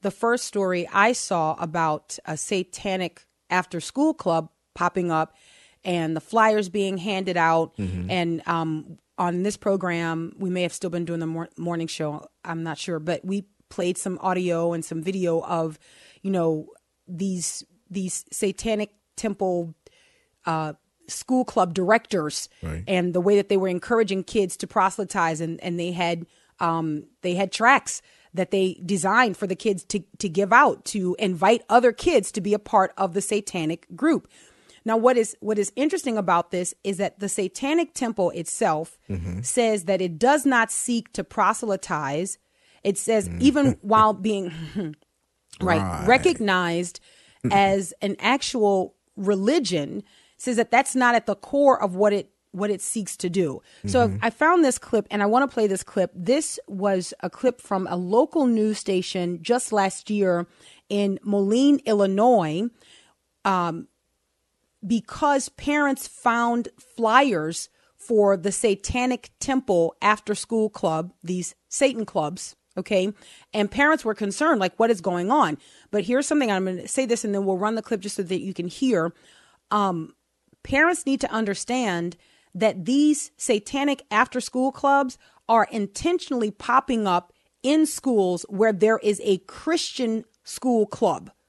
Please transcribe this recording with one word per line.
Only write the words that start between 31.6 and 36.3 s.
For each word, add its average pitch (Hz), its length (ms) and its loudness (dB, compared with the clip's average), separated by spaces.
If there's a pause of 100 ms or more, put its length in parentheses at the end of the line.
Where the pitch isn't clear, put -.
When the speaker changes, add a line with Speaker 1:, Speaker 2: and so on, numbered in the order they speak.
Speaker 1:
other 240 240 6
kids 254 400 2
to 220 80 -4
be 202 140 4
a 208 40 0
part 196 380 2
of 190 180 -2
the 202 60 0
satanic 180 640 -4 (100)
group. 277 320 0 (560)
Now, 226 120 0
what 240 220 6
is, 226 220 -2
what 208 180 -2
is 202 180 -2
interesting 285 400 -2
about 180 340 0